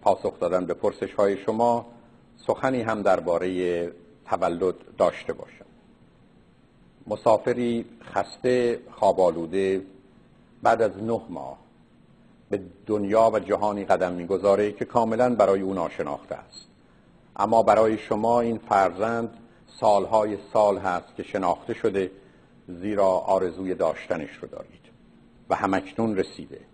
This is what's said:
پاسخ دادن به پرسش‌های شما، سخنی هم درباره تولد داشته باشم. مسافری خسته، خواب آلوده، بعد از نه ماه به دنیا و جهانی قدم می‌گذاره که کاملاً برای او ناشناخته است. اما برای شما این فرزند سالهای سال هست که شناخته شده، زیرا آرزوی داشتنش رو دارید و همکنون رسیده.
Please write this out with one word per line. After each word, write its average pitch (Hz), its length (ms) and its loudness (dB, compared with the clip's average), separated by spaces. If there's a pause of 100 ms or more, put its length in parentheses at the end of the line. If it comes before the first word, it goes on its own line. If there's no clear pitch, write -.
پاسخ - 380 0
دادن 87 260 0
به 85 80 -4
پرسش‌های 98 640 -2
شما، 117 480 0 (600)
سخنی 127 340 0
هم 110 200 -2
درباره 87 880 0 (340)
تولد 90 500 0 (220)
داشته - 360 0
باشم. - 320 -16 (1400)
مسافری 117 800 0 (280)
خسته، 120 680 0 (120)
خواب 95 280 2
آلوده، 92 600 0 (840)
بعد 113 180 4
از 104 220 -2
نه 113 260 -2
ماه 71 280 -12 (920)
به 101 100 -4 (260)
دنیا 107 480 2
و 107 60 0
جهانی 101 460 -2
قدم 90 280 2
می‌گذاره 98 580 0
که 107 140 -8
کاملاً 117 500 2
برای 98 260 4
او 95 120 -4
ناشناخته 80 640 -6
است. - 300 -20 (680)
اما 107 280 4
برای 110 340 4
شما 117 440 0
این 117 160 -2
فرزند 104 800 -2 (420)
سالهای 107 580 2 (160)
سال 104 240 4
هست 92 380 -6
که - 80 -10
شناخته 90 500 -2
شده، 95 380 -2 (560)
زیرا 98 420 0
آرزوی 92 680 0
داشتنش 82 680 -4
رو 67 60 -12
دارید - 360 -18 (680)
و 92 60 2
همکنون 104 640 -2
رسیده. - 420 -8 (140)